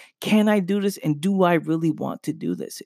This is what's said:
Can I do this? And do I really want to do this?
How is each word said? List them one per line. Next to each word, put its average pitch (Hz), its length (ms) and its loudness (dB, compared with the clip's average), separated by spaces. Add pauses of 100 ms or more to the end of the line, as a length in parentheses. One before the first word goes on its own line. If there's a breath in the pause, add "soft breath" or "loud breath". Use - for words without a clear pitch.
(220 soft breath)
Can 214 280 4
I 208 100 4
do 196 220 0
this? 196 160 -2
And 147 240 -2
do 190 220 2
I 175 100 6
really 160 380 0
want - 320 -8
to 151 100 -4
do 165 220 -6
this? - 300 -12